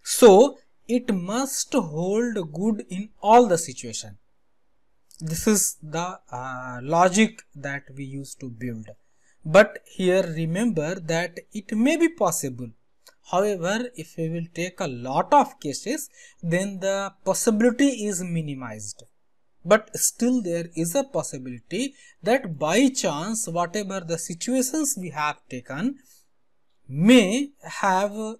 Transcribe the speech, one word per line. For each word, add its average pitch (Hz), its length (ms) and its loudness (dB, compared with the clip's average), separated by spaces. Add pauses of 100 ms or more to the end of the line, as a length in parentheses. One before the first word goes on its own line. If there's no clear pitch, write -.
So 233 560 8 (300)
it 233 260 -2
must 214 600 -4
hold 190 800 -2
good 208 360 -2
in 196 200 -8 (120)
all 226 260 8
the 175 100 2
situation. 113 600 -10 (1000)
This 160 280 -4
is - 360 2
the, 170 360 -8 (120)
uh, 127 500 -10
logic 180 600 4 (140)
that 139 280 -10 (120)
we 139 100 -10
used 135 340 -14
to 131 100 -12
build. 113 380 -10 (580)
But 185 400 4
here 185 380 0
remember 165 720 -4
that 170 440 -6 (140)
it - 220 -12
may 262 200 4
be 320 140 2
possible. 131 640 -2 (600)
However, 202 640 0
if - 220 -14
we 165 120 -4
will 170 240 -6
take 180 280 -8
a 175 60 -2
lot 131 460 -2
of 269 280 4
cases, - 480 -6 (320)
then 185 380 -2
the 196 340 -4 (100)
possibility 233 800 2
is 185 160 -4
minimized. 131 840 -8 (600)
But 214 340 2
still 247 440 0
there 170 340 -6
is 165 200 -4
a 277 80 2
possibility 147 920 -8 (260)
that 202 380 -2
by 196 300 4
chance 202 580 -4
whatever 185 520 -4
the 165 180 -6
situations 254 800 -2
we 180 120 -10
have 151 300 -4 (100)
taken 143 500 -6 (880)
may 214 640 4 (120)
have 196 520 0 (240)